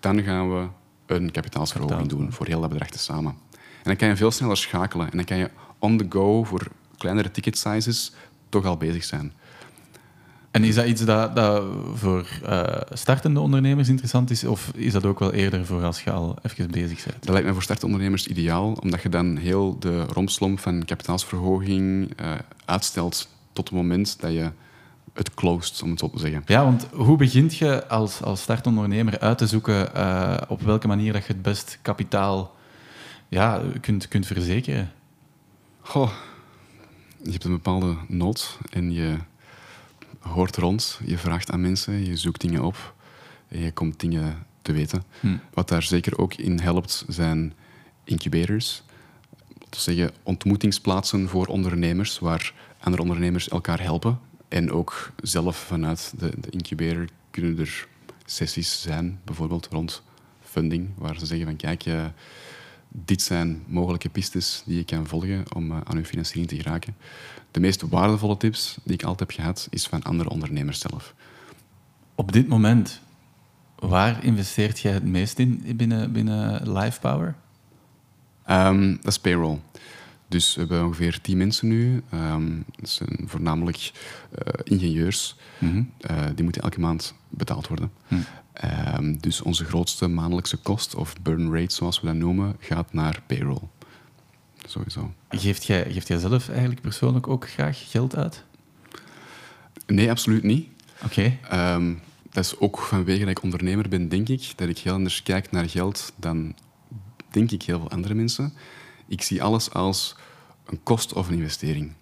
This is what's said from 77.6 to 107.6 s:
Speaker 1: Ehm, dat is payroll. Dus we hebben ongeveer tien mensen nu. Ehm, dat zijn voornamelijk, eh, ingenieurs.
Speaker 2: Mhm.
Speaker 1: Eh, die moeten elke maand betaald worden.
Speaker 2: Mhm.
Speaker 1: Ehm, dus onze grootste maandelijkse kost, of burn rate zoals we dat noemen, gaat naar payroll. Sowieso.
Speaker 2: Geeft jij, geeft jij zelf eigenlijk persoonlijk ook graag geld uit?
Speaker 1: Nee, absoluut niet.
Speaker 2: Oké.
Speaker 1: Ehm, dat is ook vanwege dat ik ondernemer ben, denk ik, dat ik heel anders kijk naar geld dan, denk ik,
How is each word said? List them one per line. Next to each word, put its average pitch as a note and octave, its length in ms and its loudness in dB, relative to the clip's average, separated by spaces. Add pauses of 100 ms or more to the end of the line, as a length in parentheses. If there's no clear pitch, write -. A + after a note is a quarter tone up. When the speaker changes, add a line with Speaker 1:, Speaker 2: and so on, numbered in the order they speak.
Speaker 1:
Ehm, F#2+ 500 6
dat - 120 -6
is G#2 120 0
payroll. E2 400 2 (720)
Dus - 260 2
we - 60 -4
hebben E2+ 240 2
ongeveer E2+ 360 0
tien F#2+ 160 0
mensen G#2 320 2
nu. A#2+ 420 4
Ehm, D#2+ 420 0 (180)
dat - 180 -14
zijn - 360 -4
voornamelijk, E2 680 -2 (380)
eh, - 220 -8 (120)
ingenieurs. F2 720 0 (220)
Speaker 2:
Mhm. F2+ 240 2 (180)
Speaker 1:
Eh, D#2+ 240 -2 (100)
die E2+ 100 0
moeten E2+ 180 0
elke - 180 -2
maand E2 340 0 (140)
betaald - 400 -4
worden. - 220 -4 (180)
Speaker 2:
Mhm. F#2 120 2 (320)
Speaker 1:
Ehm, D2+ 640 -2
dus D#2+ 240 -2
onze D#2+ 240 0
grootste F2 420 0
maandelijkse E2+ 500 0
kost, - 380 -4
of D#2+ 280 -6
burn D#2+ 320 0
rate E2+ 200 0
zoals F2 260 -2
we E2+ 60 -4
dat D#2+ 100 0
noemen, F2+ 420 0
gaat E2 340 -4
naar D#2 340 -2
payroll. C#2 360 -2 (1080)
Sowieso. - 440 -8 (160)
Speaker 2:
Geeft G2+ 360 0
jij, F#2 280 2
geeft F2+ 160 -4
jij E2+ 100 2
zelf G#2+ 300 0
eigenlijk B2 320 -2
persoonlijk B2+ 480 0
ook C3 200 -2
graag - 420 -4
geld B2+ 260 0
uit? - 280 -6 (1400)
Speaker 1:
Nee, G#2+ 240 6
absoluut A2+ 320 2
niet. C3 260 2 (360)
Speaker 2:
Oké. A2 340 2 (100)
Speaker 1:
Ehm, F2 460 2 (360)
dat F#2 140 0
is - 140 -6
ook G2+ 200 0
vanwege F#2+ 420 2
dat G2+ 80 0
ik F#2 140 -2
ondernemer F#2 460 0
ben, F2+ 200 0
denk G2 200 0
ik, B2+ 280 -2
dat F2+ 120 -2
ik E2+ 100 -4
heel - 140 -2
anders F#2+ 300 0
kijk F#2+ 280 0
naar E2+ 180 0
geld F2+ 480 -4
dan, E2 380 -4 (760)
denk A2+ 200 4
ik, G2 120 -4